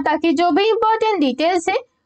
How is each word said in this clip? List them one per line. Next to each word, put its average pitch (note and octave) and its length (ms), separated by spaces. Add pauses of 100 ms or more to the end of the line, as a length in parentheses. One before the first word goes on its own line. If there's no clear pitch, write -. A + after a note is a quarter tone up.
ताकि D#4+ 260
जो F4 180
भी G4 180
important A4 500
details D#4 500
है G4 80 (280)